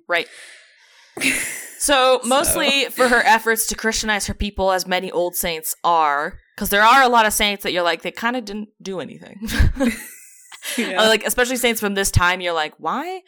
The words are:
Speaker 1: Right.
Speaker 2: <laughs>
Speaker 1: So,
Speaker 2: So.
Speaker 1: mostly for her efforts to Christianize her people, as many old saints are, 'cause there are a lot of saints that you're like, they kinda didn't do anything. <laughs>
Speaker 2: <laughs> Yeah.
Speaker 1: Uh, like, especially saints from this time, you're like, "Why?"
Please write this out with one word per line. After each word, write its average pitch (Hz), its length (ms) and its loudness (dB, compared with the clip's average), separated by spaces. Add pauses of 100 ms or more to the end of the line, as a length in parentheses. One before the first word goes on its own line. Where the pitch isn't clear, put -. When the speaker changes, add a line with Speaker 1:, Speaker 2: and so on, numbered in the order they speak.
Speaker 1:
Right. 170 260 -2
Speaker 2:
<laughs> - 40 -20 (1400)
Speaker 1:
So, 262 460 4
Speaker 2:
So. 226 40 -6
Speaker 1:
mostly 277 580 0
for 247 240 0
her 240 140 4
efforts 220 440 2
to 208 80 -6
Christianize 220 520 -2
her - 60 -6
people, 196 380 -2
as 185 160 0
many 185 240 -2
old 175 240 -2
saints 160 480 -6
are, 156 560 2 (180)
'cause 190 120 -6
there 202 120 2
are 247 220 8
a 247 60 4
lot 233 180 4
of 208 60 0
saints 208 300 -2
that 156 100 -4
you're 175 100 0
like, 165 180 0
they 175 100 -6
kinda 240 300 -4
didn't 208 280 -12 (120)
do 185 200 -8
anything. 160 440 -16
<laughs> - 60 -6 (260)
Speaker 2:
<laughs> 247 220 -2 (800)
Yeah. 202 240 0
Speaker 1:
Uh, 220 60 6
like, 220 180 2
especially 247 300 -2
saints 233 220 0
from 202 140 -2
this 196 160 0
time, 180 320 2
you're 175 100 -2
like, 156 280 -2
"Why?" 302 480 -6